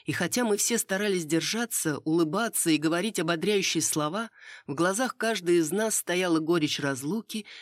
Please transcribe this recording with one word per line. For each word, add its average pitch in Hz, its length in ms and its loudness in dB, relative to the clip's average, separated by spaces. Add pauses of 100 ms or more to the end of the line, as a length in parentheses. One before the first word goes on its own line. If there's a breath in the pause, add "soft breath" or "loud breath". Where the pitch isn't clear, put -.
И - 60 -4
хотя 180 320 0
мы 208 140 2
все 226 220 0
старались 190 460 -2
держаться, 160 760 -2
улыбаться 170 720 2
и 151 60 6
говорить 170 440 0
ободряющие 175 640 0
слова, 165 480 -2 (360 loud breath)
в 143 80 -8
глазах 185 420 0
каждой 180 420 2
из 156 120 2
нас 214 240 0
стояла 175 460 0
горечь 156 400 0
разлуки 139 680 -4 (160 loud breath)